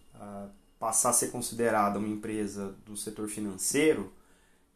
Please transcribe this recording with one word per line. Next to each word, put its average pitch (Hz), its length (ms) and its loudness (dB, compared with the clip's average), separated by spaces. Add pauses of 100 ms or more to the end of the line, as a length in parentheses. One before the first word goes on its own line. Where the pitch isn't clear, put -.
(160)
ah, 101 320 -10 (320)
passar 117 300 2
a 117 40 6
ser - 180 2
considerada 113 680 2
uma 107 80 -2
empresa 104 680 -4 (100)
do 107 100 -14
setor 107 320 -6
financeiro, 107 840 2 (640)